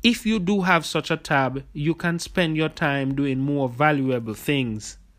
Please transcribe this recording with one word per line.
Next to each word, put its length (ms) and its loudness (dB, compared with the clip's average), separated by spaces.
If 220 2
you 140 0
do 220 0
have 260 2
such 240 -4
a 60 0
tab, 560 0
you 200 -2
can 280 -2
spend 360 0
your 120 0
time 480 0
doing 240 0
more 280 0
valuable 680 0
things. 640 -2